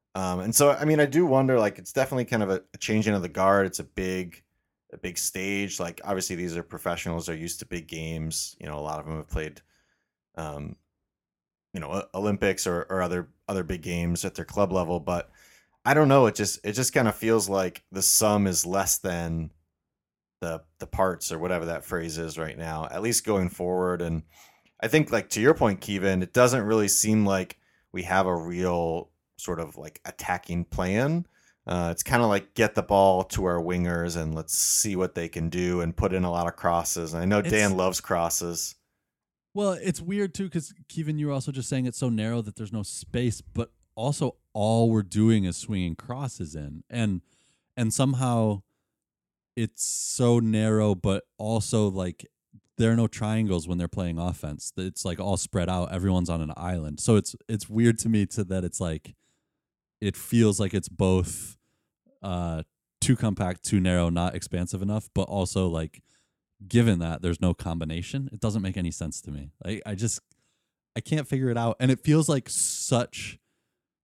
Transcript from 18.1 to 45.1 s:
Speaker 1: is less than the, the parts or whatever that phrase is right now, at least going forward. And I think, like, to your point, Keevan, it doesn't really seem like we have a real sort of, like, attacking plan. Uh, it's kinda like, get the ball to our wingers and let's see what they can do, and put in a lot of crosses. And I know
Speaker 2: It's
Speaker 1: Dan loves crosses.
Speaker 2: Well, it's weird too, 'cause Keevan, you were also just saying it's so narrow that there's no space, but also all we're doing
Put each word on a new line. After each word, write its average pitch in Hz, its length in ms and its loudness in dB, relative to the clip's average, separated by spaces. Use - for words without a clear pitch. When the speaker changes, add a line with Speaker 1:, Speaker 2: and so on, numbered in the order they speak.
Speaker 1:
is 87 180 0
less 92 340 0
than 82 520 -4
the, 80 220 -8
the - 80 -12
parts 92 460 0
or 80 80 -4
whatever 87 240 -2
that 82 200 -6
phrase 82 340 -4
is 82 200 -6
right 78 200 -8
now, 80 300 -6
at 95 140 -6
least 117 220 0
going 95 240 2
forward. 90 520 -2
And 82 220 -4
I 113 60 -2
think, 147 240 2
like, 110 200 -2
to 104 100 -2
your 139 140 6
point, 107 260 2
Keevan, 95 420 0
it 90 100 -6
doesn't 123 300 6
really 107 260 2
seem 110 380 4
like 95 320 0
we 90 100 -6
have 92 220 2
a 92 80 2
real 85 760 -2
sort 82 240 -6
of, 78 160 -10
like, 78 300 -18
attacking 87 580 -6
plan. 123 640 0
Uh, 87 260 -2
it's - 100 -4
kinda 120 240 2
like, 101 280 0
get 110 200 2
the 101 80 2
ball 98 400 6
to 95 220 -4
our 87 160 2
wingers 87 560 -2
and 80 180 -2
let's 80 200 -6
see - 420 0
what 90 180 0
they 85 140 -4
can 82 220 -4
do, 90 320 0
and 85 120 -2
put 92 200 0
in 92 100 2
a 87 60 0
lot 85 160 0
of 85 100 -4
crosses. 85 560 0
And 82 100 -4
I 90 40 0
know 104 140 4
Speaker 2:
It's 101 100 0
Speaker 1:
Dan 104 260 4
loves 92 240 2
crosses. 85 760 -2
Speaker 2:
Well, 202 200 0
it's 180 280 -4
weird 196 320 -4
too, 196 160 -6
'cause 160 240 -6
Keevan, 151 300 -4
you 147 80 -2
were 143 80 -2
also 135 180 -4
just 131 160 -6
saying 131 160 0
it's 123 140 -4
so 127 100 0
narrow 113 320 0
that 107 160 -8
there's 107 160 -10
no 107 100 -4
space, - 600 -4
but - 280 -6
also 135 420 -2
all 113 360 4
we're 110 120 4
doing 104 420 4